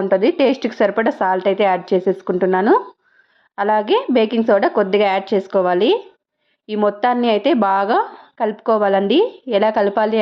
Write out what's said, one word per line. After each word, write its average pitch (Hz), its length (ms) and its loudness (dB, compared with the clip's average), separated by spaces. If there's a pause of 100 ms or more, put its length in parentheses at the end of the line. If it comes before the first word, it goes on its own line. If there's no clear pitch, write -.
ఉంటుంది. 190 260 0 (120)
టేస్ట్కి 254 380 0
సరిపడా 220 400 0
సాల్ట్ 185 320 -2
అయితే 196 160 0
యాడ్ 180 240 0
చేసేసుకుంటున్నాను. 185 840 0 (840)
అలాగే 214 400 0 (180)
బేకింగ్ 226 340 2
సోడా 208 260 4
కొద్దిగా 202 360 2
యాడ్ 196 200 -2
చేసుకోవాలి. 190 580 0 (800)
ఈ 214 140 -8
మొత్తాన్ని 240 480 0
అయితే 208 200 2 (140)
బాగా 196 320 0 (440)
కలుపుకోవాలండి. 214 800 0 (380)
ఎలా 220 220 2
కలపాలి 214 420 0